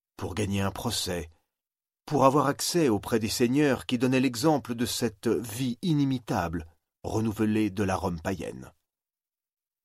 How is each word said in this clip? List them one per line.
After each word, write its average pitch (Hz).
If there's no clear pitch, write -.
pour 82
gagner 101
un 98
procès, 90
pour 135
avoir 135
accès 147
auprès 107
des 107
seigneurs 131
qui 123
donnaient 131
l'exemple 127
de 117
cette -
vie 117
inimitable, 127
renouvelée 107
de 95
la 95
Rome 87
païenne. 65